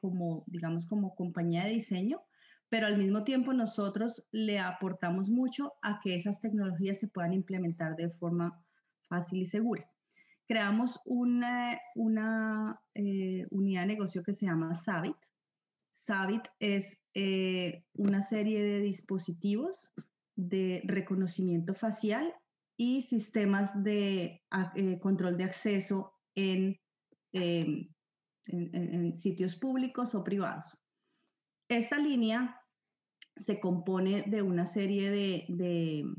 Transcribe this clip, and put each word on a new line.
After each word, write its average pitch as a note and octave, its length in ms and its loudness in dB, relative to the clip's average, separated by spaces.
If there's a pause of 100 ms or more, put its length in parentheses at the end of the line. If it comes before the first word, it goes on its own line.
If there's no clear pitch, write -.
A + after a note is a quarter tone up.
como, F3 460 -2
digamos, E3 400 -4
como G3+ 280 -2
compañía E3+ 500 0
de G#3+ 60 0
diseño, A3 520 -2 (460)
pero A3 180 2
al G#3 120 4
mismo G3+ 260 4
tiempo C4 280 2
nosotros A3 800 0
le G#3+ 260 0
aportamos F3+ 720 -2
mucho B3+ 540 2
a G#3 200 -2
que F#3 140 0
esas G3 240 -2
tecnologías G3 580 0
se G#3 100 -4
puedan F3 240 -2
implementar E3+ 640 -2
de E3 140 -2
forma E3+ 520 -2 (460)
fácil F3+ 340 -2
y F3 40 -4
segura. A3 440 -2 (560)
Creamos A3 580 0
una, B3 760 0 (160)
una, A3 840 0 (140)
eh, F#3+ 560 -2
unidad F#3+ 320 2
de F#3+ 40 0
negocio G3 360 -2
que G3+ 100 -2
se G3+ 140 -2
llama E3 280 0
Savit. E3+ 420 -4 (760)
Savit G3+ 500 -2 (160)
es, G3+ 420 0 (140)
eh, F#3 680 0 (100)
una G3+ 280 2
serie G#3+ 400 0
de G3+ 180 2
dispositivos G3+ 1120 -2 (440)
de F#3 480 0
reconocimiento F#3 880 0
facial A3 580 0 (440)
y B3 260 0
sistemas G3+ 800 2
de, G3 680 0
a-, F#3 260 0
eh, F#3 240 2
control F3+ 360 2
de F#3 80 0
acceso G3 720 0 (220)
en, F#3+ 440 2 (520)
em, E3+ 600 0 (540)
en, E3+ 280 -4
en, F3 200 -2
en E3+ 220 0
sitios F3+ 400 -2
públicos B3+ 580 -2
o G3 80 -2
privados. F#3+ 580 -4 (880)
Esta A#3+ 300 0
línea A#3+ 600 2 (760)
se G3+ 240 -2
compone F#3+ 680 0
de G#3 160 0
una F3+ 240 2
serie G3 440 0
de, G3 380 0
de, E3+ 560 0 (140)